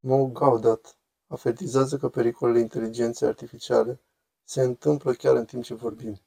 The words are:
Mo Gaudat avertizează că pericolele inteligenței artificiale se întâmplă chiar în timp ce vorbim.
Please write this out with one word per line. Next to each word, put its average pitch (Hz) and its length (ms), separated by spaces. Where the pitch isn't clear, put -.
Mo 135 260
Gaudat 117 680
avertizează 135 680
că 139 120
pericolele 120 500
inteligenței 117 720
artificiale 117 720
se - 180
întâmplă 135 500
chiar 131 240
în 117 80
timp 120 180
ce 113 120
vorbim. 113 520